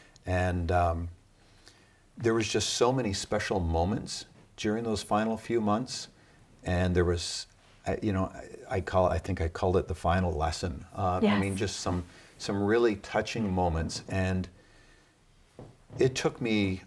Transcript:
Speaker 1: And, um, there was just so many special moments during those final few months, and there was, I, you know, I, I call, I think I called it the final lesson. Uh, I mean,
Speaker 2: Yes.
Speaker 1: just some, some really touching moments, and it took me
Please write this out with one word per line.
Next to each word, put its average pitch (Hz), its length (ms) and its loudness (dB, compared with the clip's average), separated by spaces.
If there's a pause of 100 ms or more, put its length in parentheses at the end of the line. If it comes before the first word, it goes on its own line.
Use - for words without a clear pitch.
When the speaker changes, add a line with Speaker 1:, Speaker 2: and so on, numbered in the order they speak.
(280)
Speaker 1:
And, 90 440 0
um, 85 380 2 (1080)
there 113 180 2
was 110 120 2
just - 240 0
so 123 200 4
many 117 220 0
special 107 460 -2
moments 85 680 -2 (300)
during 110 280 -2
those 107 180 -2
final 110 360 0
few 117 220 -2
months, 107 500 -2 (540)
and 90 320 2
there 90 100 6
was, - 420 -2 (400)
I, - 160 0
you 107 100 0
know, 95 120 0 (440)
I, 92 60 -4
I 95 60 0
call, 92 260 4
I 87 100 2
think 90 240 -2
I 82 60 0
called 92 300 2
it 85 100 2
the - 80 -6
final 90 360 2
lesson. 78 540 -4 (100)
Uh, 92 280 0
I 104 160 4
mean, 98 140 0
Speaker 2:
Yes. 95 60 -4
Speaker 1:
just 101 200 -2
some, 90 240 -2 (340)
some 101 240 -2
really 107 360 4
touching 107 540 -2
moments, 82 560 0
and 92 400 0 (1500)
it 131 160 4
took - 260 -2
me 101 480 2